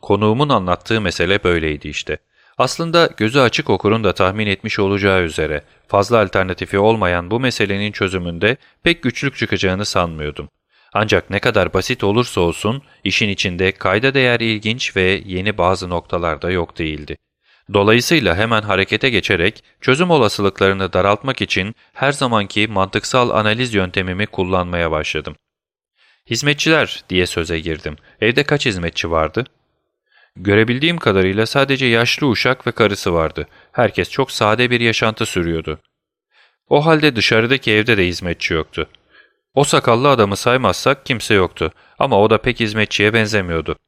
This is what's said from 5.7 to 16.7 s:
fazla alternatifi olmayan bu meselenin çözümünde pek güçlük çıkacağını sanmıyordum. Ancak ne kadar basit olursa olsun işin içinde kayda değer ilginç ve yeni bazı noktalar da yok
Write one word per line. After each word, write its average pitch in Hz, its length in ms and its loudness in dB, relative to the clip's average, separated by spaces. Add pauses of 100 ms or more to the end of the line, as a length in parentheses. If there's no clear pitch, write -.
fazla 104 320 2
alternatifi 95 600 0
olmayan 92 520 0
bu 117 80 0
meselenin 104 520 -2
çözümünde 92 640 -2 (260)
pek 170 200 0
güçlük 135 340 -4
çıkacağını 98 480 -2
sanmıyordum. 78 640 -4 (440)
Ancak 101 360 0
ne 98 100 -2
kadar 107 340 0
basit 95 300 -2
olursa 104 380 0
olsun 101 400 -2 (220)
işin 101 260 0
içinde 92 420 -2
kayda 110 420 0
değer 123 260 2
ilginç 110 560 -4
ve 95 300 2
yeni 95 320 -4
bazı 90 320 0
noktalar 85 520 -4
da 87 100 -4
yok 87 260 -4